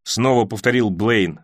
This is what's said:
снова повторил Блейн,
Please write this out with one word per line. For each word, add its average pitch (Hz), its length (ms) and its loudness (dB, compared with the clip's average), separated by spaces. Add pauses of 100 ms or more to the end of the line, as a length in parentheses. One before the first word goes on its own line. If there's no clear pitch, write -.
снова 123 400 0
повторил 110 460 0
Блейн, 95 540 0